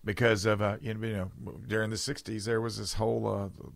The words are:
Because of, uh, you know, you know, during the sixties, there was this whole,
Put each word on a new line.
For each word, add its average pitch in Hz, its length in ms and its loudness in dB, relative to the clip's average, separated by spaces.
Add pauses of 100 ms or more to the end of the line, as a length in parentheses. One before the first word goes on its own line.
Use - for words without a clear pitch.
Because 107 420 4
of, 104 160 6
uh, 104 200 2
you 110 120 -4
know, 110 140 -4
you 110 60 -2
know, 95 180 -2 (360)
during 110 220 2
the 110 80 -4
sixties, 110 480 -6
there 113 160 2
was 113 160 -4
this 104 160 -6
whole, 107 580 0 (240)